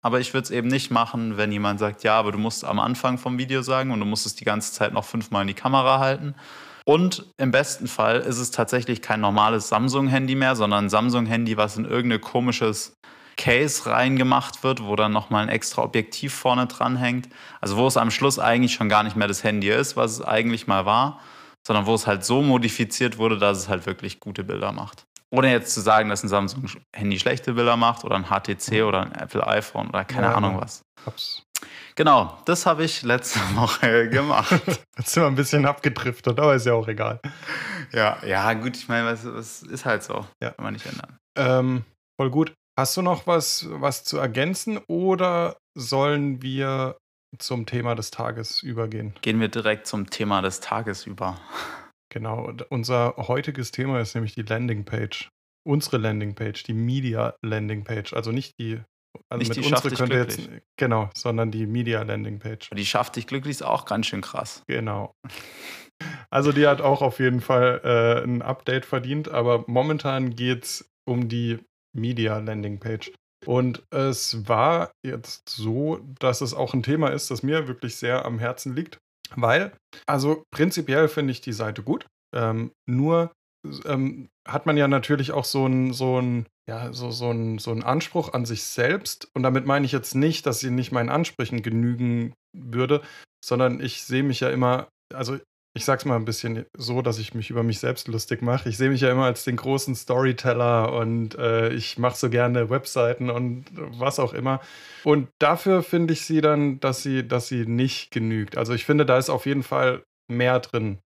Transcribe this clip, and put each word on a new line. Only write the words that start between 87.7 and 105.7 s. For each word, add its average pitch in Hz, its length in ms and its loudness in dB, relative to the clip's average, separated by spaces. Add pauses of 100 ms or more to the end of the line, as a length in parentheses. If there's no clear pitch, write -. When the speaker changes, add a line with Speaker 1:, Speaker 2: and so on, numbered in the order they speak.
Speaker 2:
'n 113 100 -4
Anspruch 156 520 -2
an 123 100 0
sich 110 200 -6
selbst. - 680 -2
Und 131 100 -4
damit 131 220 2
meine 139 200 2
ich 127 60 -2
jetzt 135 220 -4
nicht, 156 320 2
dass 120 140 -2
sie 131 100 -4
nicht 123 220 -2
meinen 120 160 0
Ansprüchen 131 540 -2
genügen 120 720 0 (220)
würde, 131 460 0 (420)
sondern 123 360 2
ich 131 220 -8
sehe 127 200 0
mich 135 180 0
ja 127 100 2
immer, 127 380 0 (260)
also 131 240 -6 (360)
ich 113 100 -8
sag's 135 200 0
mal 131 120 2
ein 113 80 0
bisschen 113 400 -6 (120)
so, 123 260 -4
dass 117 160 -2
ich 110 160 -10
mich 110 160 -6
über 117 120 -2
mich 113 160 0
selbst 123 300 -4
lustig 113 340 -4
mache. 123 260 0
Ich 107 80 -6
sehe 131 120 2
mich 135 140 2
ja 127 100 4
immer 131 140 2
als 123 180 -2
den 120 120 -2
großen 135 380 -2
Storyteller 120 1000 2
und, 113 440 -2
äh, 113 360 2
ich - 260 -6
mach 123 160 0
so 120 160 -2
gerne 120 400 2
Webseiten 123 600 0
und 123 440 -4
was 123 440 -4
auch 127 140 0
immer. 131 280 -2 (440)
Und 147 240 4 (100)
dafür 175 440 4